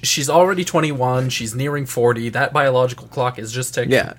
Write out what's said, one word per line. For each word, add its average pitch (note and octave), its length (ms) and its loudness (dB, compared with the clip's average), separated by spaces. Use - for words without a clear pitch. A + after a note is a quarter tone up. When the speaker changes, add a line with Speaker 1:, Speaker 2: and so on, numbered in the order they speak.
Speaker 1:
she's C3+ 260 0
already F3+ 360 4
twenty-one. C3 640 0
She's A2+ 260 -6
nearing C#3+ 300 -4
forty. A#2+ 440 0
That B2+ 240 0
biological B2+ 540 2
clock B2 320 -2
is A2 140 -10
just B2+ 220 -6
ticking. A#2+ 160 -2
Speaker 2:
Yeah. B2 280 2